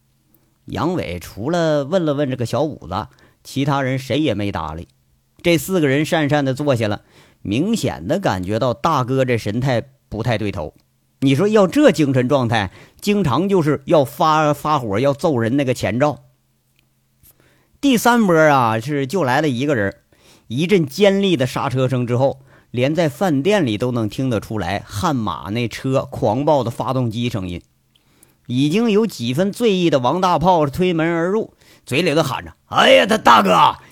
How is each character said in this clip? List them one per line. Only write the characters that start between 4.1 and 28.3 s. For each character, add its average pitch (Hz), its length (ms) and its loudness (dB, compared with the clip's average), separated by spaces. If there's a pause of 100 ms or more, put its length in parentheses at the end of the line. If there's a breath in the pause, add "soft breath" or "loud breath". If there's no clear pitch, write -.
也 147 160 0
没 101 160 -4
搭 80 240 -6
理。 82 140 -14 (520)
这 170 160 2
四 185 240 -2
个 151 80 2
人 143 160 0
讪 156 240 0
讪 147 140 2
的 135 100 0
坐 143 220 0
下 113 140 0
了， 104 140 -6 (400 soft breath)
明 156 340 -2
显 80 320 -4
的 156 100 0
感 123 240 -2
觉 101 160 -4
到 120 160 0
大 147 300 0
哥 131 200 0
这 123 140 0
神 107 220 -4
态 127 220 0 (260)
不 107 140 -8
太 117 140 -2
对 101 140 -4
头。 82 240 -10 (460)
你 135 140 4
说 175 140 2
要 214 180 6
这 277 260 6
精 143 200 2
神 127 160 2
状 131 200 2
态， 107 220 0 (300 loud breath)
经 208 220 0
常 156 260 0
就 190 140 2
是 143 240 0
要 147 180 4
发， 156 480 2
发 151 260 -2
火、 107 200 -2
要 139 160 2
揍 139 240 0
人 113 180 0
那 143 80 0
个 127 80 0
前 113 280 -2
兆。 147 240 -2 (1600 soft breath)
第 277 160 4
三 233 300 4
波 175 100 4
啊， 131 440 4
是 139 260 -4
就 175 160 -2
来 131 180 2
了 156 80 0
一 127 160 -2
个 151 100 0
人， 101 200 -2 (540 soft breath)
一 139 180 -2
阵 175 180 2
尖 196 380 2
利 185 140 2
的 127 100 0
刹 127 240 -4
车 131 180 0
声 123 180 -2
之 120 100 0
后， 131 240 0 (300 soft breath)
连 127 240 0
在 165 140 2
饭 143 340 -2
店 190 220 2
里 107 140 0
都 123 120 -2
能 117 180 -2
听 131 200 -6
得 120 100 0
出 107 200 -8
来 95 260 -4
悍 160 320 -4
马 87 340 -6
那 120 160 -4
车 131 440 -4
狂 123 340 -2
暴 147 180 2
的 113 80 -4
发 120 220 -4
动 127 180 -2
机 120 200 -4
声 92 180 -6
音。 87 140 -10 (840 soft breath)